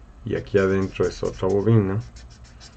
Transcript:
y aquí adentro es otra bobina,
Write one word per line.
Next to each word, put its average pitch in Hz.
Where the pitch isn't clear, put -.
y 90
aquí 87
adentro 95
es -
otra 92
bobina, 101